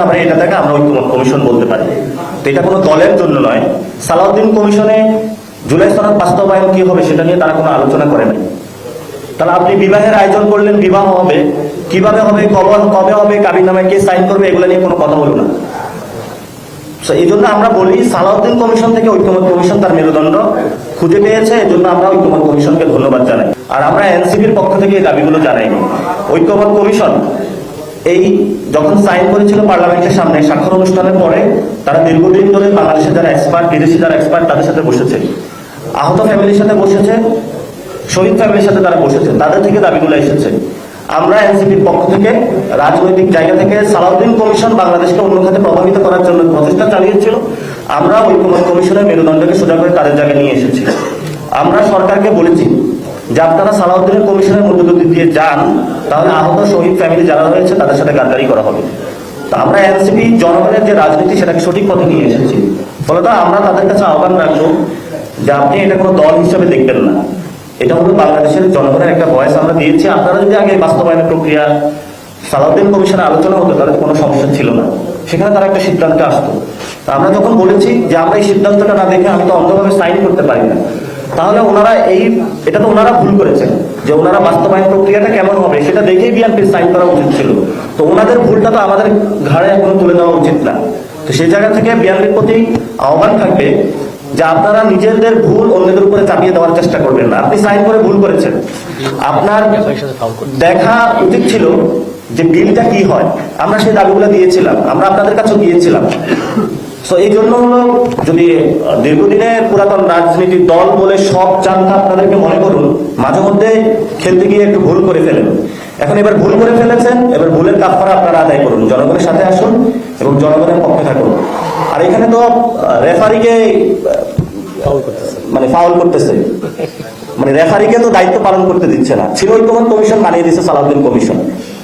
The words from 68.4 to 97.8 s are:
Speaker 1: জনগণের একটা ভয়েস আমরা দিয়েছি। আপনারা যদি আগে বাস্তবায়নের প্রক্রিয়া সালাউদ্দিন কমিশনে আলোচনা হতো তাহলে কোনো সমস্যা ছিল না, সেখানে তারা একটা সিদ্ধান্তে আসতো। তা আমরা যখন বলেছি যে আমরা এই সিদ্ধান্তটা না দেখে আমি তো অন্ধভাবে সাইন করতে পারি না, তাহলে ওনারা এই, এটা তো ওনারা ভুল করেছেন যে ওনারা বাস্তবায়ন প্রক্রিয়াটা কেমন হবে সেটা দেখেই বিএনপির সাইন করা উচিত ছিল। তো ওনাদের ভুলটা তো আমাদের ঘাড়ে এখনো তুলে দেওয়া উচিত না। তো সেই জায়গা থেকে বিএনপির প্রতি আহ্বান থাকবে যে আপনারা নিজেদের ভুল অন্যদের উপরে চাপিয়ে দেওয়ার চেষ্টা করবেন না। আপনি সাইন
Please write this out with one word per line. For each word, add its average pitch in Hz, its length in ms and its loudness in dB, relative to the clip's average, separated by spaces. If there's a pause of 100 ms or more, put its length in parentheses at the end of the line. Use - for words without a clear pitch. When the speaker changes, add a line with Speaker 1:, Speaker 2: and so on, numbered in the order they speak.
Speaker 1:
জনগণের 139 380 0
একটা 165 200 0
ভয়েস 143 280 2
আমরা 160 180 0
দিয়েছি। 151 240 2 (120)
আপনারা 180 280 0
যদি 196 180 2
আগে 196 100 0 (120)
বাস্তবায়নের 165 460 0
প্রক্রিয়া 151 320 0 (880)
সালাউদ্দিন 156 420 2
কমিশনে 185 360 0
আলোচনা 160 320 0
হতো 185 180 0
তাহলে 139 240 0
কোনো 156 200 -2
সমস্যা 139 340 0
ছিল 143 120 -2 (100)
না, - 60 -2 (440)
সেখানে 180 260 0
তারা 196 160 2
একটা 190 160 -2
সিদ্ধান্তে 160 440 0
আসতো। - 200 -2 (540)
তা - 120 -6
আমরা 175 200 0
যখন 233 160 0 (100)
বলেছি 190 280 2 (200)
যে 160 60 0
আমরা 165 240 0
এই 202 100 0
সিদ্ধান্তটা 202 500 2
না 190 120 2
দেখে 185 220 2
আমি 180 140 0
তো 185 120 2
অন্ধভাবে 190 380 0
সাইন 175 180 0 (100)
করতে 175 220 0
পারি - 220 0
না, - 60 -2 (600)
তাহলে 202 240 0 (100)
ওনারা 208 220 2 (220)
এই, 190 80 2 (460)
এটা 208 140 -2
তো 214 120 -4
ওনারা 220 260 2
ভুল - 200 0
করেছেন - 300 0 (360)
যে 147 140 0
ওনারা 185 260 2
বাস্তবায়ন 190 460 0
প্রক্রিয়াটা 202 440 2
কেমন 196 280 0
হবে 151 120 0 (100)
সেটা 208 240 0
দেখেই 185 260 2
বিএনপির 208 360 2
সাইন 170 220 0
করা 180 180 2
উচিত 147 240 0
ছিল। 143 120 -2 (480)
তো - 40 -4 (100)
ওনাদের 220 360 2
ভুলটা 214 280 2
তো 233 120 2
আমাদের 196 200 0 (440)
ঘাড়ে 170 240 2
এখনো 190 260 2
তুলে 175 180 2
দেওয়া 170 220 2
উচিত 147 260 0
না। - 80 -4 (500)
তো 151 140 -8
সেই 165 140 0
জায়গা 208 240 2
থেকে 220 140 0 (120)
বিএনপির 190 340 0
প্রতি 220 200 2 (500)
আহ্বান 170 260 2 (100)
থাকবে - 260 0 (680)
যে 160 60 0 (120)
আপনারা 165 260 2 (120)
নিজেদের 220 420 2 (120)
ভুল 214 200 2 (100)
অন্যদের 190 320 2
উপরে 202 220 2
চাপিয়ে 180 260 0
দেওয়ার 165 220 2
চেষ্টা - 260 0
করবেন 131 280 0
না। - 100 -2
আপনি - 220 0
সাইন 202 220 2